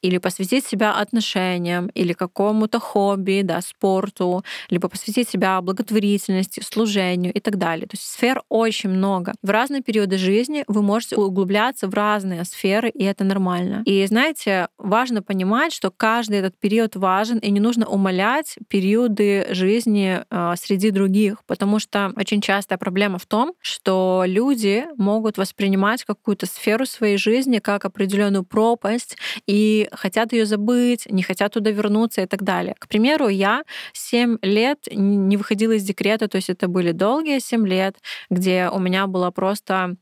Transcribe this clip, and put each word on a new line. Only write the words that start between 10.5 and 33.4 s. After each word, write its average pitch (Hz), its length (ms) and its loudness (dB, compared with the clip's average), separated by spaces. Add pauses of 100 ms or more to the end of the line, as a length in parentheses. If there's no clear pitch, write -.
вы 208 160 2
можете 208 340 0
углубляться 196 720 0
в 190 80 -6
разные 196 500 0
сферы, 202 440 0
и - 160 -4
это 196 200 0
нормально. 190 600 0
И, 196 220 2
знаете, 214 600 0 (100)
важно 220 440 0
понимать, 208 520 0
что - 160 -4
каждый 220 480 0
этот 190 200 -4
период 220 380 0
важен, 196 420 0
и 214 120 -2
не 202 100 2
нужно 233 260 2
умалять 196 680 0 (120)
периоды 202 840 2
жизни, 196 680 2 (100)
э, 175 260 -2
среди 196 340 0
других, 196 560 2
потому 202 320 0
что 202 380 -4
очень 202 240 -2
частая 196 380 -2
проблема 190 400 0
в - 80 -12
том, 262 340 0
что 185 680 0
люди 220 600 2 (100)
могут 214 400 0
воспринимать 196 680 0
какую-то 208 420 -4
сферу 226 400 0
своей 208 320 0
жизни 240 400 2
как 202 260 -2
определенную 196 600 0
пропасть 226 760 0 (280)
и 214 460 4
хотят 220 400 -2
ее 226 140 2
забыть, 240 640 2
не 190 120 2
хотят 202 300 -2
туда 214 180 0
вернуться 208 520 0
и 185 40 -2
так 196 160 -6
далее. 180 360 -2
К - 100 -20
примеру, 262 400 2
я 196 360 2 (280)